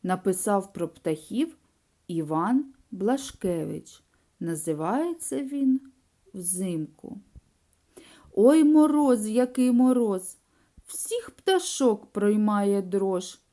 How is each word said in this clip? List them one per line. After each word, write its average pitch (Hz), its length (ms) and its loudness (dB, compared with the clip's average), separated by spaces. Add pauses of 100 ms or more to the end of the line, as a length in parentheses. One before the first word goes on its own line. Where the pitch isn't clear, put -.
написав 190 680 -2
про 170 160 -6
птахів 208 680 -6 (520)
Іван 170 560 -2 (260)
Блашкевич. 185 1120 -6 (380)
Називається 185 1000 -4
він 269 380 0 (540)
"Взимку". 180 840 -6 (1120)
Ой, 285 300 6
мороз, 294 640 4
який 247 440 0
мороз, 240 640 2 (500)
всіх - 440 -8
пташок 277 840 -2
проймає 208 680 0
дрож. 185 560 -4 (140)